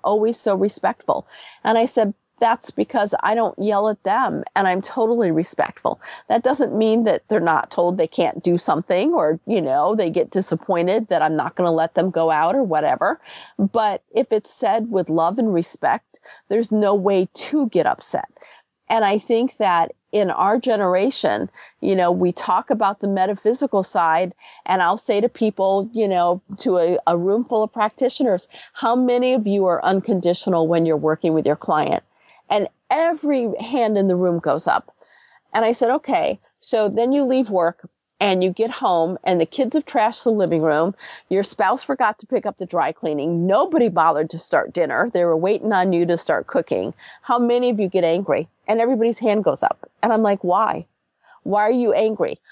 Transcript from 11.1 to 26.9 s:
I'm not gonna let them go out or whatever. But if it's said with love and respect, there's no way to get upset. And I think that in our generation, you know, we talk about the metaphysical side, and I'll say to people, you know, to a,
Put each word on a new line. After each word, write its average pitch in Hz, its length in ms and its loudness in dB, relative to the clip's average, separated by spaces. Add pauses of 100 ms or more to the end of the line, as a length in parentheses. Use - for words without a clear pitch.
I'm 156 160 2
not - 180 -4
gonna 175 160 0
let 160 220 0
them 190 180 0
go 165 200 0
out 160 220 2
or 269 100 0
whatever. 156 580 0 (360)
But 208 460 0 (100)
if - 200 0
it's - 200 -2
said 226 380 -2
with 185 180 -2
love 165 300 0
and 220 140 0
respect, - 640 -4 (300)
there's 226 200 0
no 208 240 2
way 190 400 2
to 285 360 -2
get - 160 2
upset. - 420 -4 (600)
And 226 160 2
I 202 140 0
think 240 380 -2
that 175 340 2 (200)
in 202 200 2
our 208 260 0
generation, 196 920 0 (300)
you 196 140 0
know, 180 160 2
we 180 200 0
talk 196 400 -2
about 208 280 0
the 202 80 -4
metaphysical 196 760 0
side, 175 500 0 (320)
and 185 160 2
I'll 180 160 2
say 208 240 0
to 233 80 0
people, 196 640 0
you 220 140 0
know, 180 340 0 (160)
to 185 220 0
a, 170 260 2